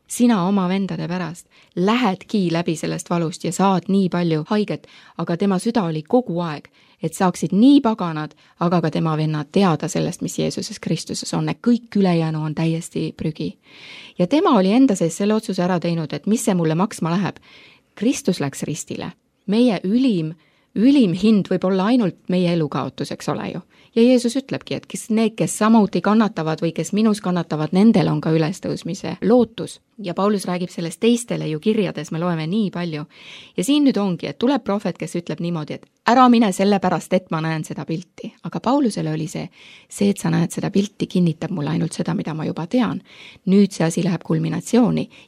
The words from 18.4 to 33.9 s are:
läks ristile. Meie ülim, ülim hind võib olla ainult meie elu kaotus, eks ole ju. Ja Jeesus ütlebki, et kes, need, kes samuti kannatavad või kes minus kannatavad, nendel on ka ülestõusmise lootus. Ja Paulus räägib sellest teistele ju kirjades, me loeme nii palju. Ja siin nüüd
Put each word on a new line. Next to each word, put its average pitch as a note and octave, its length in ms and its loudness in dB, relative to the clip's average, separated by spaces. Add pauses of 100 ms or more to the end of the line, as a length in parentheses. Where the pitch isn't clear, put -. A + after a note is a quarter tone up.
läks C#3 220 -6
ristile. - 500 -10 (360)
Meie A3 360 2
ülim, F#3+ 480 0 (440)
ülim A#3 400 4
hind G#3 340 4
võib F3+ 140 -2
olla F#3+ 260 2
ainult A#3 380 0
meie F3+ 260 2
elu D#3 140 0
kaotus, C3+ 440 -6
eks - 160 -10
ole - 260 -6
ju. F3 60 -8 (360)
Ja A3+ 80 6
Jeesus B3 320 4
ütlebki, C#3 400 -6
et - 100 -12
kes, - 240 -12
need, A3+ 240 2
kes - 240 -2
samuti G#3+ 460 4
kannatavad F#3+ 580 0
või E3 140 -2
kes D#3+ 160 -6
minus G#3+ 320 0
kannatavad, E3 480 -2
nendel F#3+ 400 6
on D3+ 80 0
ka D#3+ 160 -2
ülestõusmise E3 880 -4
lootus. A3 540 0 (200)
Ja F3+ 160 -8
Paulus G3 320 0
räägib F3+ 240 -4
sellest E3+ 320 -8
teistele A3+ 480 2
ju D#3 80 -4
kirjades, E3+ 540 -2
me D#3+ 80 -4
loeme E3 260 -2
nii G3 240 0
palju. D#3+ 360 -6 (500)
Ja F3+ 100 -2
siin D4 220 2
nüüd A3+ 100 2